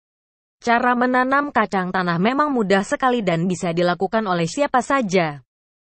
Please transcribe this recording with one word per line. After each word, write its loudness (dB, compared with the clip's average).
Cara 0
menanam 0
kacang 0
tanah 0
memang 0
mudah 2
sekali 0
dan 0
bisa -2
dilakukan -2
oleh -2
siapa 0
saja. 0